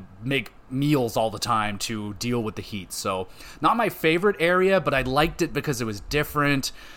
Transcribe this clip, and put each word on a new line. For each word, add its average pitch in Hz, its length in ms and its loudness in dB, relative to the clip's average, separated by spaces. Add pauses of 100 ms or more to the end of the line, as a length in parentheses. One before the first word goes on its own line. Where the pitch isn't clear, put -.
(220)
make 127 300 -2 (180)
meals 135 460 2
all 113 140 2
the 101 80 -10
time 107 400 0
to 104 360 -6
deal 120 280 -2
with 107 140 -4
the 104 60 -8
heat. 98 280 -10
So, 95 380 -4 (320)
not 185 160 4
my 226 140 2
favorite 175 500 2
area, 185 400 4
but 139 140 0
I 135 80 4
liked 139 400 2
it 160 100 -2
because 135 300 -2
it - 20 -2
was 104 160 -6
different. 143 720 0 (240)